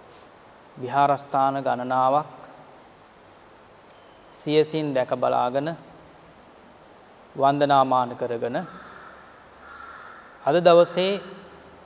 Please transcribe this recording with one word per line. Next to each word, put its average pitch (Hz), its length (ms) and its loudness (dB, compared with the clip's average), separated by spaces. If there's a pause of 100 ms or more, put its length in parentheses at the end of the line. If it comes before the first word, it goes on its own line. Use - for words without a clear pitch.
(760)
විහාරස්ථාන 135 840 0
ගණනාවක් 127 840 0 (1900)
සියසින් 151 600 0
දැක 127 180 -2
බලාගෙන 127 560 -2 (1700)
වන්දනාමාන 135 840 2
කරගෙන 120 400 -6 (1900)
අද 147 160 0
දවසේ 175 540 4 (720)